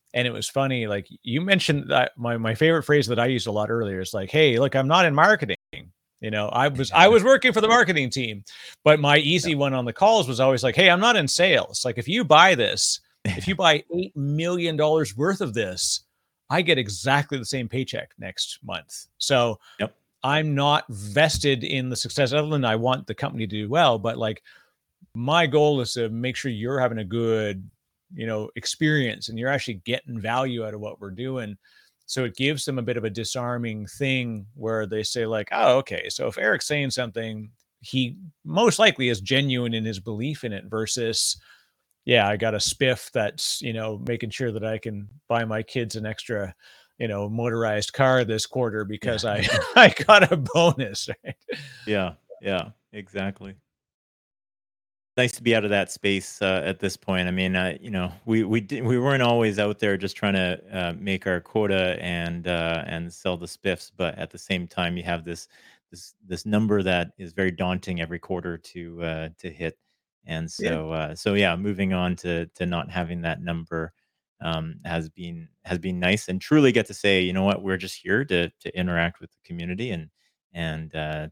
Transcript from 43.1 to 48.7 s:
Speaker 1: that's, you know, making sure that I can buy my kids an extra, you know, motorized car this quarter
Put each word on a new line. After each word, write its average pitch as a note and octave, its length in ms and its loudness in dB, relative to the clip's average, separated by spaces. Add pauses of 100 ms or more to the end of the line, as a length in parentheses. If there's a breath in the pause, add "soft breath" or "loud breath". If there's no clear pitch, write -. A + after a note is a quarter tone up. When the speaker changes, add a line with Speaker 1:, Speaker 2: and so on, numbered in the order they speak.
Speaker 1:
that's, - 500 -4
you A#2 100 -6
know, A2 260 -6
making A#2 320 -6
sure A#2+ 220 -4
that G#2 120 -6
I A2 140 -4
can G#2 300 -10 (200)
buy A#2 160 0
my A2 180 -4
kids A#2 340 -6
an G#2+ 100 -8
extra, G#2 480 -6 (440 soft breath)
you A#2 100 -4
know, G2+ 220 -4
motorized A2+ 640 -2
car C3 300 4
this A2 220 -2
quarter G#2+ 380 -4